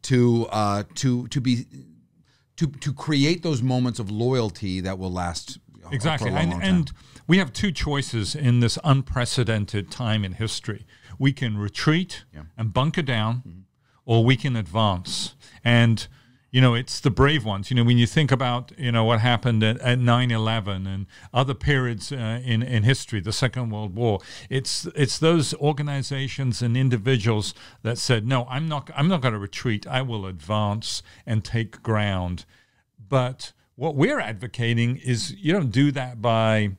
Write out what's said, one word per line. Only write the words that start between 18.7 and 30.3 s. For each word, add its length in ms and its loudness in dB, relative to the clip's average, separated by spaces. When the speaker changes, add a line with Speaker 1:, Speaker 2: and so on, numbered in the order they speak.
Speaker 2:
you 140 -2
know, 120 4
what 160 4
happened 420 2
at, 180 2
at 180 2
nine 320 4
eleven 560 -2
and 200 -6
other 200 2
periods, 580 -2
uh, 320 -6
in, 180 2
in 220 0
history, 360 0
the 120 -6
Second 380 -2
World 260 -8
War, 240 2
it's, 460 -6
it's 240 -2
those 360 2
organizations 1080 -4
and 140 0
individuals 760 2
that 160 -4
said, 280 0
"No, 220 0
I'm 200 -4
not, 280 -6
I'm 120 2
not 140 2
gonna 160 0
retreat. 480 -4
I 160 -2
will 240 -4
advance 760 -4